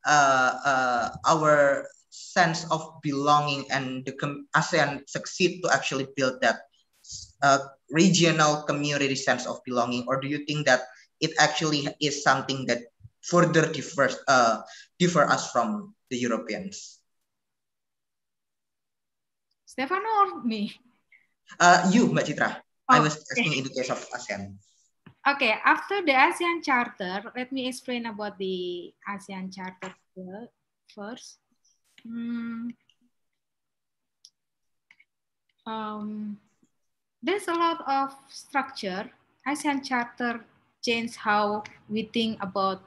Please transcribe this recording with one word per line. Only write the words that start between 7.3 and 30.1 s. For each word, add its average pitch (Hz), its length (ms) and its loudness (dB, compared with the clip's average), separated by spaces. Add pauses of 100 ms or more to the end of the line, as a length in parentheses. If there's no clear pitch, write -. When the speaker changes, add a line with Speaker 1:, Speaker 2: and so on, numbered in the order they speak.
Speaker 1:
uh, 139 160 6 (300)
regional 156 760 4
community 143 500 -2
sense 127 320 -2
of 113 180 -8
belonging, 123 440 -2
or 135 120 0
do 135 60 -8
you 147 180 -6
think 147 220 -4
that 127 160 4 (380)
it 156 180 0
actually 151 480 2 (160)
is 143 220 -4
something 135 420 0
that 120 160 -2 (400)
further 165 480 4
differs, 127 560 -2
uh, 117 340 4 (380)
differ 170 260 4
us - 280 0
from 107 420 -2 (160)
the 123 80 -6
Europeans? 107 800 -6 (2750)
Speaker 2:
Stefano 359 400 -4
or 403 400 0
me? 220 320 -4 (840)
Speaker 1:
Uh, 175 300 8
you, 208 240 6
Mbak 151 160 0
Citra. 123 320 -2 (320)
I 247 80 8
Speaker 2:
Oh, 151 80 4
Speaker 1:
was 151 80 -2
asking 151 400 -4
Speaker 2:
okay. - 20 -2
Speaker 1:
in 135 60 -6
the 135 80 -8
case 127 160 -4
of 127 240 -6
asean. 98 480 -10 (640)
Speaker 2:
Okay, 277 400 0
after 330 400 0
the 294 80 2
asean 339 480 2
Charter, 220 720 -2
let 247 200 -8
me 254 160 -4
explain 247 360 -8
about 208 320 -8
the 180 560 -6 (160)
asean 190 400 -10
Charter 185 480 -14 (160)